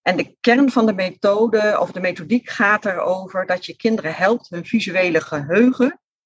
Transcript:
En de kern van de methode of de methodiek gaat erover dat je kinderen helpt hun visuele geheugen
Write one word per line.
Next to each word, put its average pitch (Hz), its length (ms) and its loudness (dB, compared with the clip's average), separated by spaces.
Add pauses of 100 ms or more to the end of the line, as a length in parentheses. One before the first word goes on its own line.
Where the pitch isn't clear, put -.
En 180 160 0
de - 220 -8
kern 247 320 4
van 226 140 2
de 214 80 2
methode 208 840 0
of 180 120 -2
de 180 80 -10
methodiek 180 500 -2
gaat 208 360 0
erover 185 600 -4
dat 180 200 -4
je 170 100 -14
kinderen 208 400 -2
helpt 208 340 0
hun 170 160 -10
visuele 180 560 0
geheugen 226 760 2 (260)